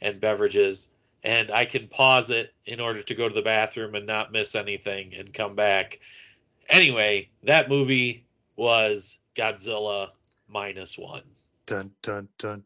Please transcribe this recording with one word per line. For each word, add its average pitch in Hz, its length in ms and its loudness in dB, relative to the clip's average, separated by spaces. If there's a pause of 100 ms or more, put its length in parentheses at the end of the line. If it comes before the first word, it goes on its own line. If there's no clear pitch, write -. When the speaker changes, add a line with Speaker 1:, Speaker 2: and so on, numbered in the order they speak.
Speaker 1:
and 98 200 -4
beverages, 101 680 2 (320)
and 110 280 0
I 117 140 4
can 117 220 -6
pause 127 420 6
it 117 240 -2 (120)
in 113 140 -14
order 113 220 -4
to 110 140 -8
go 117 120 0
to 104 80 -2
the 107 60 0
bathroom 110 540 0
and 104 100 -8
not 107 260 -4
miss 110 240 -4
anything 98 580 -6
and 95 200 -16
come 101 220 -6
back. 98 440 0 (680)
Anyway, 113 600 4 (140)
that 143 260 4
movie 127 560 0 (300)
was 110 640 0 (180)
Godzilla 104 720 -4 (380)
Minus 98 500 -8
One. - 260 -16 (420)
Speaker 2:
Dun, 98 260 -8 (100)
dun, 101 260 -8 (120)
dun, 104 260 -10